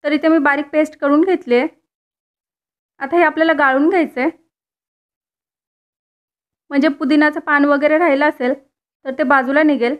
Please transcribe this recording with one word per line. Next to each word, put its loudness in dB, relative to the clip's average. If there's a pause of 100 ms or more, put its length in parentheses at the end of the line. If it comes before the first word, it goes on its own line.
तर -2
इथे 0
मी 2
बारीक -2
पेस्ट -2
करून 2
घेतली 0
आहे. 0 (1300)
आता -4
हे 4
आपल्याला 0
गाळून 2
घ्यायचं -2
आहे, -2 (2500)
म्हणजे 0
पुदिनाचं 0
पान 0
वगैरे 0
राहिलं 2
असेल -4 (500)
तर -10
ते -2
बाजूला 0
निघेल. 0